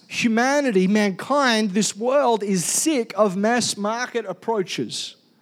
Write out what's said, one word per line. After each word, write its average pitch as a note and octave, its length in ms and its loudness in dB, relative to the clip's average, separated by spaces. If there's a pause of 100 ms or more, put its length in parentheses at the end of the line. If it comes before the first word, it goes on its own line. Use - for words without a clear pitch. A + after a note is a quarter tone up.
humanity, A#3+ 800 2
mankind, G#3+ 840 2
this G3+ 260 -2
world A#3+ 460 2
is F#3+ 220 0
sick C#4+ 520 0
of G3 200 2
mass A3 400 0
market A3+ 500 -4
approaches. F3+ 880 -6 (280)